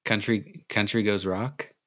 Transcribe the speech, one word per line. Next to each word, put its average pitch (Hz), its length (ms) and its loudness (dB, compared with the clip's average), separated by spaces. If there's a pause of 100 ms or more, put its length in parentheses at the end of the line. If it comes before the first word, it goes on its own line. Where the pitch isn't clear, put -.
Country, 110 640 0
country 107 360 0
goes 101 200 2
rock? 104 440 -4 (180)